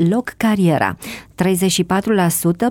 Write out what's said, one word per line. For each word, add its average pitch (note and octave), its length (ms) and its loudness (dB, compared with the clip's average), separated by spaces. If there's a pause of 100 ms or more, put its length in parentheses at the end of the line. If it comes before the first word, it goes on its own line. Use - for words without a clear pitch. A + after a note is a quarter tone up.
loc, A#3 280 -2
cariera. F3 600 0 (380)
Treizeci F#3 360 0
și F3 140 0
patru G3 280 -2
la F#3 160 2
sută, E3+ 420 -2